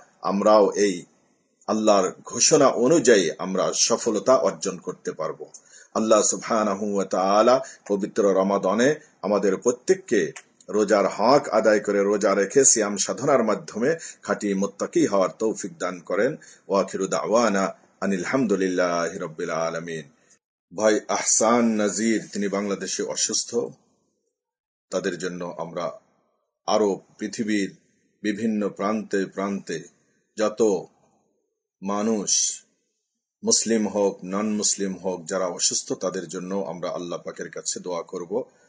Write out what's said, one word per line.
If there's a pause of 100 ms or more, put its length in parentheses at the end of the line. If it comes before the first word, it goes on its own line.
(220)
আমরাও
এই (640)
আল্লাহর (140)
ঘোষণা
অনুযায়ী
আমরা
সফলতা
অর্জন
করতে
পারব। (480)
আল্লাহ
সুবহানাহু
ওয়া
তাআলা (260)
পবিত্র
রমাদানে (260)
আমাদের
প্রত্যেককে (380)
রোজার
হক
আদায়
করে,
রোজা
রেখে
সিয়াম
সাধনার
মাধ্যমে (260)
খাঁটি
মুত্তাকি
হওয়ার (100)
তৌফিক
দান
করেন। (320)
ওয়া
আখিরু
দাওয়ানা (280)
আনিল
হামদুলিল্লাহি
রাব্বিল
আলামিন। (760)
ভাই
আহসান
নাজির,
তিনি
বাংলাদেশে
অসুস্থ, (1400)
তাদের
জন্য
আমরা (760)
আরো (160)
পৃথিবীর (460)
বিভিন্ন
প্রান্তে
প্রান্তে (540)
যত (960)
মানুষ, (840)
মুসলিম
হোক,
নন
মুসলিম
হোক,
যারা
অসুস্থ,
তাদের
জন্য
আমরা
আল্লাহ
পাকের
কাছে
দোয়া
করব, (260)